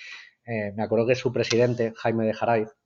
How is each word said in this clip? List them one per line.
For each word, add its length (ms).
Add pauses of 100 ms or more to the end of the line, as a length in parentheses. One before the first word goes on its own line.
(460)
Eh, 300
me 80
acuerdo 220
que 100
su 160
presidente, 640
Jaime 300
de 60
Garay, 320 (220)